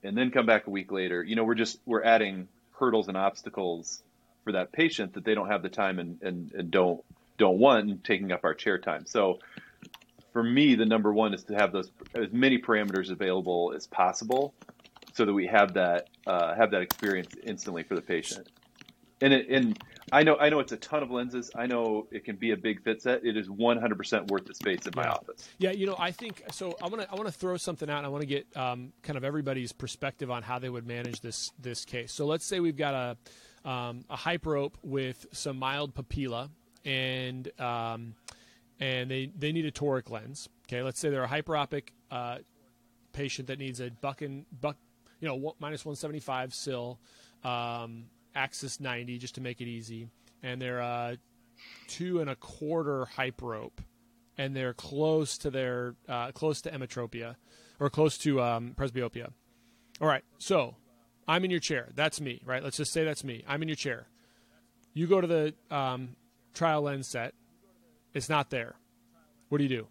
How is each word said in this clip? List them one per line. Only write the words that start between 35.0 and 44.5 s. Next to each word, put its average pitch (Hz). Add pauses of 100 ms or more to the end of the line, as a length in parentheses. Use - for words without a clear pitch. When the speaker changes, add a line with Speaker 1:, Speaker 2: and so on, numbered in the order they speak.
Speaker 2:
some 135
mild 135
papilla, 131 (340)
and, 127
um, 117 (640)
and 131
they, 131
they 151
need 165
a 147
toric 135
lens. 117 (180)
Okay, 123
let's 131
say 156
they're 135
a 120
hyperopic, 147 (220)
uh, 123 (800)
patient 135
that 135
needs 131
a 123
buck 135
and, 139 (160)